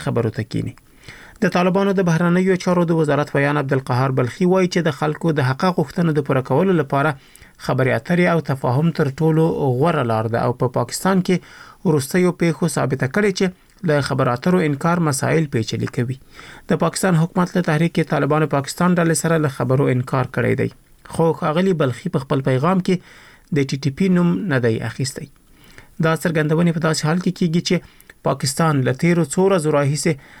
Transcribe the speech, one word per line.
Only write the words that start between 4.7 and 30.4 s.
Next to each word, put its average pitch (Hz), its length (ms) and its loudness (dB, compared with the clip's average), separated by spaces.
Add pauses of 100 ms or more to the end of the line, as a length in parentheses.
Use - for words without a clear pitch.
د - 100 -8
خلکو 151 400 -2
د 131 80 0
حق 135 180 0
غوښتنو 170 520 0
د 139 100 -6
پوره 131 240 0
کولو 175 280 2
لپاره 139 360 0 (480)
خبرې 131 320 0
اترې 175 280 0 (120)
او 151 160 -2
تفاهم 143 480 0
تر 135 180 0
ټولو 160 300 2 (320)
غوره 151 320 2
لار 113 240 0
ده 120 100 0
او 120 160 -2
په 123 160 -2
پاکستان 185 480 0
کې - 580 -4
وروستیو 175 560 0
پیښو 170 360 0
ثابته 135 360 -2
کړې 208 180 2 (100)
چې 185 200 -2 (280)
له 147 180 2
خبرو 131 240 0
اترو 180 340 0
انکار 170 400 0
مسایل 143 480 0
پیچلي 113 420 -2
کوي. 127 200 -2 (540)
د 165 140 2
پاکستان 170 380 0
حکومت 175 340 0
له 175 140 2
تحریک 165 280 0 (140)
طالبان 151 420 0
پاکستان 175 460 0
ډلې 165 220 0
سره 165 240 0
له 139 100 0
خبرو 131 380 0
انکار 127 420 -2
کړی 117 260 0
دی. 113 80 -2 (460)
خو 165 100 0 (140)
ښاغلي 180 420 0
بلخي 135 320 -2
په 156 100 -2
خپل 135 220 -2
پیغام 160 400 2
کې 185 100 2 (640)
د 135 140 0
ټي 143 120 -4
ټي 139 140 0
پي 190 160 2
نوم 175 160 4 (240)
نه 127 120 2
دی 113 140 2 (100)
اخیستی. - 380 -8 (800)
دا 160 100 2
څرګندونې 160 600 0
په 151 80 -4
داسې 156 240 0
حال 175 160 0
کې 180 140 2
کیږي 170 280 2
چې 185 80 2 (540)
پاکستان 143 580 0
له 127 160 0
تیرو 170 300 2
څو 190 160 2
ورځو 156 280 2
راهیسې 147 360 0 (280)